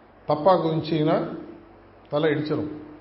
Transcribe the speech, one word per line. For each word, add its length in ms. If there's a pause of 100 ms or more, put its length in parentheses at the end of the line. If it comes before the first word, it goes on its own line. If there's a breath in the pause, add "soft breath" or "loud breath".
(260)
தப்பா 400
குதிச்சீங்கன்னா 720 (720)
தலை 220
இடிச்சிரும். 400 (300)